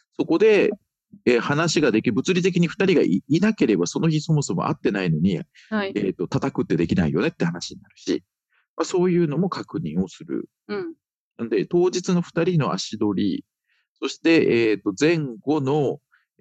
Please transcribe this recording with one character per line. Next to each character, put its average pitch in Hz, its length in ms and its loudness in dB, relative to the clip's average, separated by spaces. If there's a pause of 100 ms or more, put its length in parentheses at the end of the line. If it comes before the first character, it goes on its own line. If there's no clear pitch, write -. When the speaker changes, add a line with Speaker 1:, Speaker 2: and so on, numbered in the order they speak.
(180)
Speaker 1:
そ - 80 -2
こ 165 120 2
で、 208 340 4 (540)
え 123 120 4
ー、 - 20 2
話 156 420 0
が 131 100 4
で 110 100 2
き、 127 100 0
物 139 220 -2
理 180 80 2
的 180 180 0
に 170 80 4
二 - 180 -2
人 190 100 2
が 117 60 6
い、 - 260 0
い 156 120 2
な 214 140 2
け 139 140 0
れ 101 100 2
ば、 87 80 0
そ - 140 -4
の 165 100 2
日 156 120 0
そ 160 120 -2
も 147 80 2
そ 101 140 -4
も - 120 -2
会 151 80 -2
っ - 40 -12
て 123 120 -2
な 98 120 -2
い 87 80 0
の 78 80 0
に、 90 200 0 (300)
Speaker 2:
は 208 160 -2
い。 196 100 -6
Speaker 1:
え 202 40 -2 (100)
ー 180 40 -4
と、 - 140 -6
叩 - 260 -2
く 123 100 -2
っ - 20 -4
て 90 100 0
で 82 120 2
き 85 80 0
な 85 120 2
い 71 40 -2
よ 85 100 0
ね 143 60 0
っ 170 40 -2
て - 140 -4
話 170 300 -6
に - 60 -18
な - 80 -20
る - 80 -20
し、 - 260 -4 (520)
ま - 60 -6
あ、 160 40 -2
そ 180 180 0
う 185 80 2
い 170 120 2
う 160 40 2
の 143 100 -4
も 185 120 0
確 - 300 -8
認 82 220 -4
を 95 60 -4
す - 160 -20
る。 65 260 -8 (180)
Speaker 2:
う 208 80 -8
ん。 180 180 -6 (440)
Speaker 1:
な 117 80 -8
ん 110 40 -10
で、 107 160 0
当 175 240 2
日 180 200 -4
の 175 120 2
二 170 220 -4
人 170 160 2
の 98 140 0
足 101 240 -6
取 104 260 0
り、 90 220 -2 (560)
そ 131 60 -4
し - 100 -8
て、 120 520 4
え 107 40 2
ー 98 80 -2
と、 104 180 -4
前 160 200 2 (200)
後 147 220 -2
の、 131 380 0 (420)